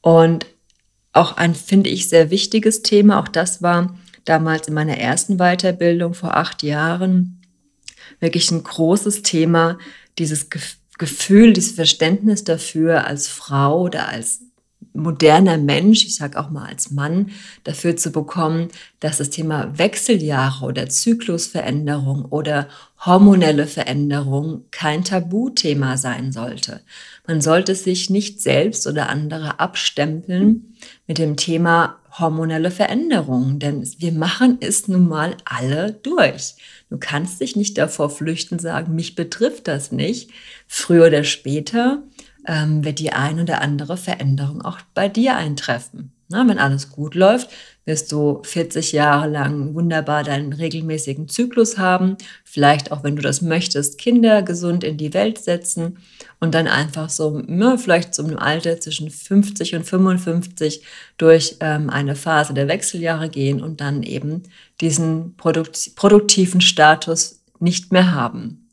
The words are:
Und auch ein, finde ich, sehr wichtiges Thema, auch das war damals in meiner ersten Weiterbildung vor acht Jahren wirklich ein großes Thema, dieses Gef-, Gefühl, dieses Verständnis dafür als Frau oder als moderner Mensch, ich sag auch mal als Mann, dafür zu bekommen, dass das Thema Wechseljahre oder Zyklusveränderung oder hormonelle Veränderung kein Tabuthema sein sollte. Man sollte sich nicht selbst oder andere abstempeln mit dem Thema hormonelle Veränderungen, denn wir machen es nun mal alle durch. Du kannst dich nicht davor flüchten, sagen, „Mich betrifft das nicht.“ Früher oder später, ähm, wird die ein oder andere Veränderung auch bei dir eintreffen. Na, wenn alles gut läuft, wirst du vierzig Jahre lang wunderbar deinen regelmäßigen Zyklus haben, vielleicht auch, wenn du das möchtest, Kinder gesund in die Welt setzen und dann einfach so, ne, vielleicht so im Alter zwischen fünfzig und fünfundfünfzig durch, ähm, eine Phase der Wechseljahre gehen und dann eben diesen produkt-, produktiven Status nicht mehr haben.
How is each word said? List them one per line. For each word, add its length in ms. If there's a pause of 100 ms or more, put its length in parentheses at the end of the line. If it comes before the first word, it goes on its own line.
Und 460 (640)
auch 240
ein, 180
finde 340
ich, 200
sehr 200
wichtiges 540
Thema, 360
auch 80
das 340
war 340 (300)
damals 420
in 60
meiner 240
ersten 400
Weiterbildung 760
vor 240
acht 240
Jahren 800 (800)
wirklich 320
ein 120
großes 600
Thema, 540 (420)
dieses 300
Gef-, 280 (220)
Gefühl, 540
dieses 200
Verständnis 720
dafür 600
als 220
Frau 540
oder 280
als 320 (520)
moderner 640
Mensch, 480
ich 100
sag 200
auch 140
mal 160
als 260
Mann, 380 (340)
dafür 340
zu 140
bekommen, 580 (300)
dass 180
das 120
Thema 480
Wechseljahre 880
oder 240
Zyklusveränderung 1400
oder 420 (380)
hormonelle 640
Veränderung 1040
kein 320
Tabuthema 960
sein 340
sollte. 500 (460)
Man 140
sollte 340
sich 340
nicht 320
selbst 460
oder 220
andere 500
abstempeln 1160 (300)
mit 140
dem 180
Thema 600 (200)
hormonelle 540
Veränderungen, 880
denn 280 (120)
wir 140
machen 480
es 260
nun 200
mal 380
alle 460
durch. 640 (340)
Du 80
kannst 420
dich 160
nicht 220
davor 320
flüchten, 480
sagen, 380
„Mich 180
betrifft 540
das 240
nicht.“ 400 (360)
Früher 400
oder 160
später, 800 (460)
ähm, 380
wird 140
die 120
ein 300
oder 200
andere 360
Veränderung 640
auch 180 (140)
bei 160
dir 260
eintreffen. 800 (160)
Na, 180
wenn 120
alles 300
gut 240
läuft, 360 (360)
wirst 260
du 320
vierzig 480
Jahre 380
lang 440
wunderbar 500
deinen 280
regelmäßigen 800
Zyklus 480
haben, 400 (260)
vielleicht 480
auch, 120
wenn 120
du 60
das 200
möchtest, 560
Kinder 460
gesund 400
in 140
die 160
Welt 240
setzen 600 (440)
und 120
dann 140
einfach 420
so, 300
ne, 380
vielleicht 360
so 100
im 140
Alter 420
zwischen 300
fünfzig 680
und 100
fünfundfünfzig 1000 (340)
durch, 440
ähm, 280
eine 260
Phase 380
der 140
Wechseljahre 640
gehen 320
und 180
dann 240
eben 400 (380)
diesen 560
produkt-, 580
produktiven 640
Status 840 (180)
nicht 340
mehr 200
haben. 600